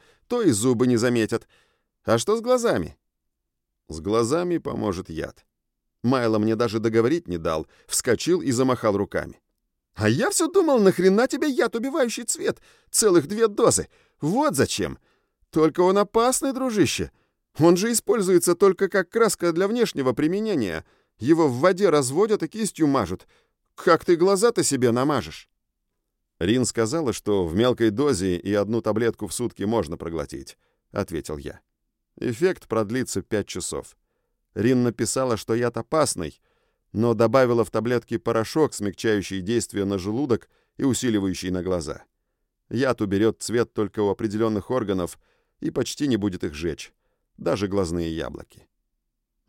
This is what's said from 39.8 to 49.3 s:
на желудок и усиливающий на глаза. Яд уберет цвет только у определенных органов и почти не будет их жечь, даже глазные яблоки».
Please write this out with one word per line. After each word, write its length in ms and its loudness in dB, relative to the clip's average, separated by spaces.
на 140 -2
желудок 500 -2
и 80 -4
усиливающий 640 0
на 120 -2
глаза. 420 -6
Яд 300 -2
уберет 420 0
цвет 300 -2
только 280 -4
у 100 2
определенных 600 -2
органов 480 -4
и 100 -4
почти 360 -4
не 100 2
будет 280 -2
их 100 -6
жечь, 380 -8
даже 300 -2
глазные 500 -2
яблоки». 520 -12